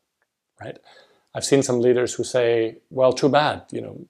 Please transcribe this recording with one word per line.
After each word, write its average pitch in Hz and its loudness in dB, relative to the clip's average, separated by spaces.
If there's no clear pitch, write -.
right? - -14
I've - -8
seen 139 4
some 123 -2
leaders 123 2
who 120 -4
say, 117 0
"Well, 131 2
too 135 0
bad, 131 0
you 117 -8
know 107 -14